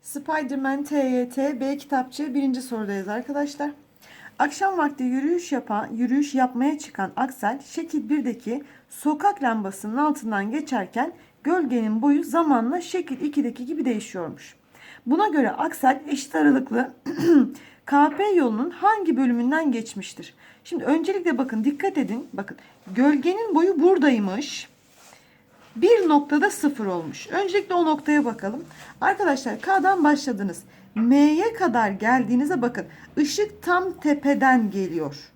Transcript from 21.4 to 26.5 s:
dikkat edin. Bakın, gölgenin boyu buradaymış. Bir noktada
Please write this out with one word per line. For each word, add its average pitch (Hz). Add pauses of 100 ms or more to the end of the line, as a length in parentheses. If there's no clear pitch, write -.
dikkat 311
edin. 226
Bakın, 190 (380)
gölgenin 311
boyu 330
buradaymış. 262 (1000)
Bir 381
noktada 294